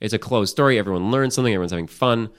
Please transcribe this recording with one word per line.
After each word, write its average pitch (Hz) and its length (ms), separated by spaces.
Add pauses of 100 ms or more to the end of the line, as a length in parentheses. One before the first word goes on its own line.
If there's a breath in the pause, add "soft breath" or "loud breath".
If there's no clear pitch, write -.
it's 110 120
a 113 60
closed - 320
story. 135 280
Everyone 95 320
learns 131 240
something. 123 180
Everyone's 90 180
having 85 160
fun. 117 520